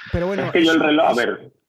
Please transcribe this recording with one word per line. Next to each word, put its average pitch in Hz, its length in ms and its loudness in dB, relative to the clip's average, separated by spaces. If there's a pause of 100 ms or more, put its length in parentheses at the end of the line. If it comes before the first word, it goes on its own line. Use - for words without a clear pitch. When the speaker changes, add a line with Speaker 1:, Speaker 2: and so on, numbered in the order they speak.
(120)
Speaker 1:
Pero 175 140 -4
bueno, 190 180 -4
Speaker 2:
Es 165 80 -6
que 170 120 4
yo 165 80 4
el 165 40 4
Speaker 1:
es, 143 60 2
Speaker 2:
reloj, 151 240 2
a 143 60 4
Speaker 1:
es, 117 40 0
Speaker 2:
ver. - 360 -4 (160)